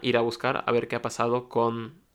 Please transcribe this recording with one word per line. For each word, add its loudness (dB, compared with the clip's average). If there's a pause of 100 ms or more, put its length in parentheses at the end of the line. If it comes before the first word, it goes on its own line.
ir 4
a 4
buscar -2
a 2
ver 2
qué -4
ha -4
pasado -2
con -2 (200)